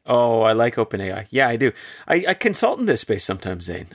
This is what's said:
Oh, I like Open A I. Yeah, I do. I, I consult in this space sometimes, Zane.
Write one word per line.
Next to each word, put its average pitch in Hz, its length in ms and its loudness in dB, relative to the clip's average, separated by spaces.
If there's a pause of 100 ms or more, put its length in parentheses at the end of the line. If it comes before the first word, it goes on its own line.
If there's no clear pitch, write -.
Oh, 120 380 2
I 110 100 4
like 117 240 2
Open 107 240 -2
A 95 100 -6
I. 95 200 -10
Yeah, 131 180 2
I 117 80 -2
do. 120 160 2 (340)
I, 175 220 0
I 185 40 2
consult 220 460 0
in 247 60 -2
this 143 160 2
space 101 240 0
sometimes, 95 400 -6
Zane. 87 280 -8